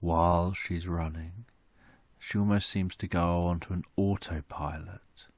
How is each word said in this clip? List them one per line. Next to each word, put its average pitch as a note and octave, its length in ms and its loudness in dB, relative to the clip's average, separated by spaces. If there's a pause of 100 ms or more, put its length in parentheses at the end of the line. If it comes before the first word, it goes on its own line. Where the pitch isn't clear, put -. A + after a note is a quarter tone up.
while E2+ 520 4
she's F2 360 -6
running, E2 560 -6 (760)
she - 200 -6
almost G2+ 300 2
seems F#2 280 -2
to - 100 -8
go F2 400 2
onto F2 260 0
an F2 120 -2 (120)
autopilot E2 1300 -4 (120)